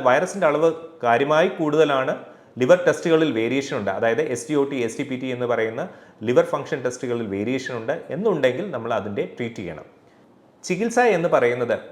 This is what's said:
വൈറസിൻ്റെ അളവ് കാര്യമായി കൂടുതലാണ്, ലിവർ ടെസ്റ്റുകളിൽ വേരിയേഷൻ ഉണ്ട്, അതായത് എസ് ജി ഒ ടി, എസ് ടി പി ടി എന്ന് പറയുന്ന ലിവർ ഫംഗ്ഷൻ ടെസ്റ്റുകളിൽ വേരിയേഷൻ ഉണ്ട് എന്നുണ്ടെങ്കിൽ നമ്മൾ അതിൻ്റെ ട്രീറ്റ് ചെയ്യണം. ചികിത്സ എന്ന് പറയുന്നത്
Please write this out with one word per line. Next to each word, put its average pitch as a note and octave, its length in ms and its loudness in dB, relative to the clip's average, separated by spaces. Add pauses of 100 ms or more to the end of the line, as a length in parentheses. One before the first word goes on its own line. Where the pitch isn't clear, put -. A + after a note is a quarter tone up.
വൈറസിൻ്റെ F3+ 420 2
അളവ് D#3 200 2 (360)
കാര്യമായി C#3+ 420 4 (120)
കൂടുതലാണ്, D3 520 2 (480)
ലിവർ D#3+ 260 6
ടെസ്റ്റുകളിൽ D#3+ 500 2
വേരിയേഷൻ B2+ 420 -2
ഉണ്ട്, G2 200 -2
അതായത് A2+ 220 2 (140)
എസ് A#2+ 140 -8
ജി D3+ 120 -2
ഒ - 100 4
ടി, C#3 160 -4
എസ് A2 120 -6
ടി C#3+ 120 -4
പി B2+ 120 -6
ടി C3 120 -6
എന്ന് B2 160 -4
പറയുന്ന A#2 320 -2 (460)
ലിവർ C#3+ 240 6
ഫംഗ്ഷൻ C#3+ 340 -4
ടെസ്റ്റുകളിൽ A#2+ 480 -4
വേരിയേഷൻ B2+ 460 -4
ഉണ്ട് A#2 120 -6 (220)
എന്നുണ്ടെങ്കിൽ D#3+ 600 0
നമ്മൾ A#2 220 -6
അതിൻ്റെ G#2 280 -4 (120)
ട്രീറ്റ് A#2 240 -8
ചെയ്യണം. E2 260 -10 (800)
ചികിത്സ A3 320 -2 (180)
എന്ന് E3+ 180 0
പറയുന്നത് A#2+ 420 2 (160)